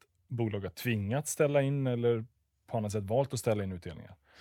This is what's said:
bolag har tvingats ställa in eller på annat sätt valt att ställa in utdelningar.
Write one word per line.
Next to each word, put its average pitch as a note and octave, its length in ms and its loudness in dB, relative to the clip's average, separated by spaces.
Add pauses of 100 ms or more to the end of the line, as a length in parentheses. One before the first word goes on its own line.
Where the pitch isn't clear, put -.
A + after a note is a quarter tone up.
(280)
bolag A2 320 -2
har F#2+ 100 -6
tvingats A2+ 640 -2
ställa C#3+ 300 4
in C#3 260 2
eller A#2 380 2 (420)
på - 100 -4
annat G#2+ 140 -2
sätt G#2 120 -2
valt A#2 300 0
att B2 60 -4
ställa G#2 240 0
in F#2+ 80 -4
utdelningar. F2+ 440 -12 (260)